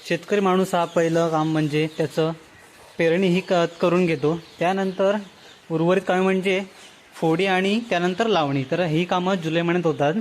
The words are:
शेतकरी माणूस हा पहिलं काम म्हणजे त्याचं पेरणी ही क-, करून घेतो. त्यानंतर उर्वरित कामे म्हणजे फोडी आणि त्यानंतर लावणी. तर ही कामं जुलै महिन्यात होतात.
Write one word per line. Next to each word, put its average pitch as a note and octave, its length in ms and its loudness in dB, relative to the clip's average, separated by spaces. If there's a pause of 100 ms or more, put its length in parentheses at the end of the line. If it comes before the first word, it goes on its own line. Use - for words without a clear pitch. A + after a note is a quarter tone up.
शेतकरी F3 320 -2
माणूस F#3 340 2
हा F3 100 2
पहिलं E3 440 0
काम D#3 200 0
म्हणजे D#3 400 0 (100)
त्याचं D#3+ 340 -2 (680)
पेरणी F3 300 2
ही F3+ 120 2
क-, F3+ 260 0 (140)
करून F3+ 260 2
घेतो. D#3+ 340 0 (180)
त्यानंतर F#3+ 580 0 (540)
उर्वरित E3+ 380 2
कामे F#3 120 2
म्हणजे F#3+ 420 0 (580)
फोडी E3+ 260 2
आणि G3 340 0 (100)
त्यानंतर F3+ 360 0
लावणी. D3 440 0
तर E3 100 -2
ही E3+ 240 0
कामं F3+ 300 0
जुलै E3 280 -2
महिन्यात E3+ 240 0
होतात. D3 340 0